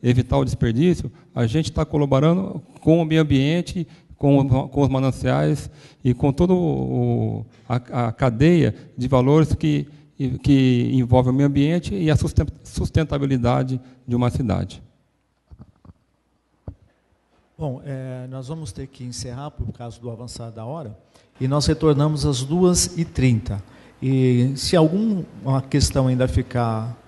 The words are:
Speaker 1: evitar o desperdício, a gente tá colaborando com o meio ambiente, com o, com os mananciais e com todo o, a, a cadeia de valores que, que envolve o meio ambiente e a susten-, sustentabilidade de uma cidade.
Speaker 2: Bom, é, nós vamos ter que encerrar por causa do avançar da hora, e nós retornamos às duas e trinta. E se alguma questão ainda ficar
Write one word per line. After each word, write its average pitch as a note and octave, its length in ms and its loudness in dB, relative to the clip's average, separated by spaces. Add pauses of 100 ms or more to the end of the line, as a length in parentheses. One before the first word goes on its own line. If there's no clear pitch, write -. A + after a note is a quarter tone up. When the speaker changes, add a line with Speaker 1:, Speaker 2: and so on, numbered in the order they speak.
Speaker 1:
evitar B2 360 2
o C3+ 80 0
desperdício, B2 640 0 (220)
a A#2+ 120 0
gente D3 240 -2
tá D#3+ 140 -2
colaborando D3+ 760 0 (180)
com E3 220 4
o - 20 0
meio D#3 160 2
ambiente, D#3 680 0 (300)
com C#3 220 4
o, C3+ 320 2
com C#3 100 -2
os C#3 80 4
mananciais C3+ 800 0 (320)
e B2 120 2
com C#3+ 180 0
todo F3 220 2
o, B2 880 -2 (240)
a, B2 380 -2
a A2+ 60 -4
cadeia C3+ 640 2 (220)
de B2 120 -4
valores C#3 460 4
que, D3 320 -2 (560)
que B2+ 520 4
envolve B2+ 340 4
o B2+ 60 2
meio C#3+ 120 2
ambiente D3 480 0
e F3 160 0
a C#3+ 60 4
susten-, D#3 300 0 (180)
sustentabilidade C3+ 1120 -2 (300)
de A#2+ 80 -2
uma B2 140 2
cidade. F#2 520 -4 (2750)
Speaker 2:
Bom, C#3 260 -8
é, C3 460 -10
nós C3 180 -12
vamos D#3 240 -10
ter C3+ 140 -12
que C3+ 180 -18
encerrar B2 460 -12
por G#2 200 -10
causa A#2 300 -14
do A#2+ 100 -12
avançar A#2 400 -14
da A2 140 -14
hora, B2+ 340 -12 (400)
e C3 80 -2
nós C#3+ 200 0
retornamos D3+ 580 2
às C3+ 180 0
duas F3 540 2
e E3 80 0
trinta. A#2 580 0 (400)
E C3 540 2
se - 200 0
alguma E3 840 0
questão C3+ 460 0
ainda B2+ 200 2
ficar A#2+ 800 -4